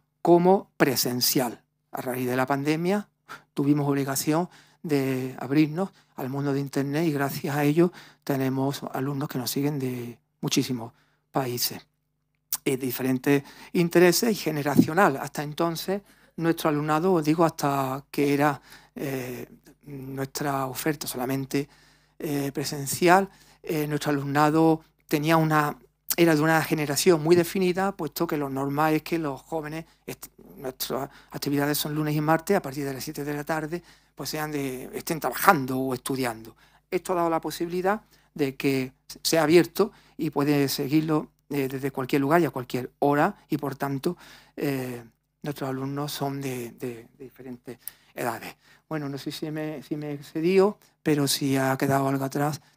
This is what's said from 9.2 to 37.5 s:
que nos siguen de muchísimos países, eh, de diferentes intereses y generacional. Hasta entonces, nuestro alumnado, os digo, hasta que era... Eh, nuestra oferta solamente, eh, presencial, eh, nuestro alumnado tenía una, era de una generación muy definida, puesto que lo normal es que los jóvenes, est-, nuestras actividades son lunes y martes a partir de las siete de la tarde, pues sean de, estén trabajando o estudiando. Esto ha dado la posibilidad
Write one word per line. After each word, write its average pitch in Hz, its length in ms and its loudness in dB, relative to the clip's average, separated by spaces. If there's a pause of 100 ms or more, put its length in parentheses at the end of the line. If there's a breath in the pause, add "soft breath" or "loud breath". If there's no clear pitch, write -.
que 135 100 -8
nos 120 120 -4
siguen 143 280 -2
de 123 400 -6 (220)
muchísimos 123 520 -2 (380)
países, 123 560 -4 (800)
eh, 139 120 2
de 131 100 -6
diferentes 131 580 2 (280 loud breath)
intereses 175 600 6
y - 20 0
generacional. 151 840 2
Hasta 147 280 -8
entonces, 170 580 -4 (340 soft breath)
nuestro 165 340 0
alumnado, 156 420 2
os 160 120 4
digo, 160 200 4
hasta 139 680 -2
que 143 240 2
era... 143 260 2 (360 loud breath)
Eh, 127 500 -8 (360)
nuestra 135 840 -6
oferta 147 400 -4
solamente, 135 640 -4 (500 soft breath)
eh, 139 340 -4
presencial, 156 760 2 (340 soft breath)
eh, 151 240 -2
nuestro 147 240 -2
alumnado 151 720 4 (260)
tenía 156 280 2
una, 156 400 2 (400)
era 170 180 6
de 147 60 2
una 160 220 4
generación 151 600 2
muy 165 120 4
definida, 185 600 0
puesto 165 300 -4
que 160 100 -4
lo 143 120 -2
normal 143 460 0
es 151 80 0
que 165 160 -4
los 143 240 -6
jóvenes, 160 440 -8 (200 soft breath)
est-, - 220 -14 (280)
nuestras 127 540 -6 (200 loud breath)
actividades 143 460 0
son 151 180 -4
lunes 151 200 -2
y 151 60 0
martes 160 360 2
a 175 60 0
partir 139 220 -8
de 135 100 -6
las 123 80 -10
siete 147 220 -8
de 147 100 -6
la 147 100 -8
tarde, 160 380 -4 (320 soft breath)
pues 139 160 -10
sean 151 220 -6
de, 131 400 -6
estén 156 260 -6
trabajando 131 600 2
o 131 160 0
estudiando. 120 600 -4 (360 soft breath)
Esto 185 220 -4
ha 180 40 0
dado 170 140 2
la 160 100 2
posibilidad 175 640 -2 (320 soft breath)